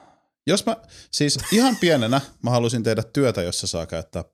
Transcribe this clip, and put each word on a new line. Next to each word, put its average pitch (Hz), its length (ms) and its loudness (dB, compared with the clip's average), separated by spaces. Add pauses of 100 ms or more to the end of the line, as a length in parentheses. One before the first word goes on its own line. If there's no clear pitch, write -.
(480)
Jos 190 180 0
mä, 226 120 -2 (340)
siis 147 260 0 (140)
ihan 233 240 4
pienenä 135 460 2 (220)
mä 120 60 0
halusin 120 340 0
tehdä 110 200 0
työtä, 123 400 0
jossa 90 240 -6
saa 82 180 -4
käyttää 82 380 -8 (100)